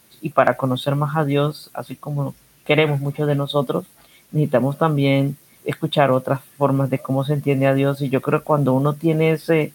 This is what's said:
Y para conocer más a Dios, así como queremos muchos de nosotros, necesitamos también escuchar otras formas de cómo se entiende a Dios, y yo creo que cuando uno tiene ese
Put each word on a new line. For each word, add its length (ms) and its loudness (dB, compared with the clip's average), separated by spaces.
Y 100 -6
para 260 2
conocer 400 -2
más 200 -2
a 80 0
Dios, 500 -2
así 200 -12
como 400 -6
queremos 340 2
muchos 280 -2
de 80 2
nosotros, 500 -2
necesitamos 460 0
también 580 0
escuchar 460 0
otras 300 0
formas 320 2
de 80 -2
cómo 260 -2
se 100 -2
entiende 320 0
a 80 4
Dios, 280 0
y 60 -2
yo 140 0
creo 180 0
que 60 -20
cuando 280 2
uno 200 2
tiene 380 0
ese 420 0